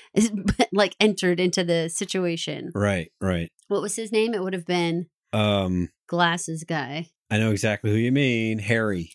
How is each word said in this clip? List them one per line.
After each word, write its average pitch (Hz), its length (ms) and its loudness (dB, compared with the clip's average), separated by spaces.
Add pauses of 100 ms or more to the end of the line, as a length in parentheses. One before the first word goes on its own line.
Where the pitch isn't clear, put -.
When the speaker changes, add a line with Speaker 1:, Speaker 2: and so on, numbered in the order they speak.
(140)
Speaker 1:
<laughs> 202 60 4 (520)
like, 196 280 2
entered 190 400 2
into 180 240 2
the 165 240 0
situation. 170 840 -4
Speaker 2:
Right, 98 360 0 (100)
right. 87 300 0 (180)
Speaker 1:
What 190 140 0
was 208 140 -6
his 220 160 -6
name? 226 220 2
It 190 80 -4
would 185 120 -4
have 170 120 -8
been 175 400 0 (260)
Speaker 2:
Um, 98 580 2 (180)
Speaker 1:
glasses 170 560 -2
guy. 151 460 -6 (180)
Speaker 2:
I 107 100 0
know 110 120 2
exactly 104 400 0
who 104 60 2
you 117 160 2
mean. 117 480 2
Harry. 104 540 0